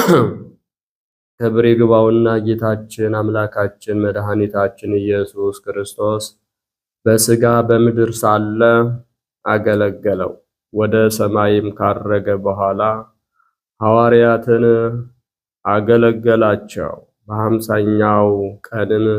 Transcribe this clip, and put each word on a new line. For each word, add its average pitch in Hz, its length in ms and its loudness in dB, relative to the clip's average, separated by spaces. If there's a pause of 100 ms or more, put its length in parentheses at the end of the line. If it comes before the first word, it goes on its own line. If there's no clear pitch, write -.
(1400)
ክብር 117 260 0
ይግባውና 113 600 4 (140)
ጌታችን 110 760 -4
አምላካችን 107 840 -4
መድኃኒታችን 104 960 -4
ኢየሱስ 101 640 -4
ክርስቶስ 104 680 -6 (800)
በሥጋ 117 400 2 (160)
በምድር 113 520 2
ሳለ 107 480 -2 (840)
አገለገለው። 104 840 -2 (420)
ወደ 107 220 0 (160)
ሰማይም 104 600 0
ካረገ 101 560 -2 (140)
በኋላ 98 400 -2 (1000)
ሐዋርያትን 117 840 4 (1000)
አገለገላቸው። 110 1300 0 (300)
በሃምሳኛው 107 1040 0 (340)
ቀንም 110 420 -2 (140)